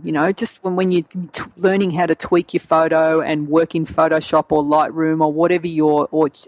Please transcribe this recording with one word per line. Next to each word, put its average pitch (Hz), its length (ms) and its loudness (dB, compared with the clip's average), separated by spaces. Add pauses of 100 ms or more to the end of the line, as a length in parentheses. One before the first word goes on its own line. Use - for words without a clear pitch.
you 165 100 -6
know, 156 200 0
just - 320 -8
when, 185 100 -4
when 185 160 0
you're 175 120 2 (300)
t-, - 100 -10 (140)
learning 190 340 0
how 170 160 0
to 160 80 0
tweak - 400 -2
your 170 60 -2
photo 160 600 2
and 151 280 -4
work 160 260 0
in 160 100 -2
Photoshop 156 640 0
or 151 140 2
Lightroom 156 580 0
or 156 100 2
whatever 170 360 0
your, 151 460 2
or, 151 180 2 (180)